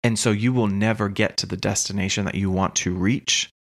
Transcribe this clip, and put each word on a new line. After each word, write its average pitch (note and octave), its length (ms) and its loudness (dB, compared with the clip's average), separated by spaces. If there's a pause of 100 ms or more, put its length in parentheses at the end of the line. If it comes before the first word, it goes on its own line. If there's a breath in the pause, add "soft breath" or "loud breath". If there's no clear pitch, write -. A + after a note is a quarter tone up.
And A2+ 160 2
so A#2 120 2
you A2 220 2
will A#2 160 2
never G2+ 400 0
get G2+ 300 0
to - 80 -6
the G2+ 100 -6
destination G2 680 -2
that - 100 -4
you G2 160 0
want F#2 260 0
to F2+ 180 -2
reach - 560 0 (100)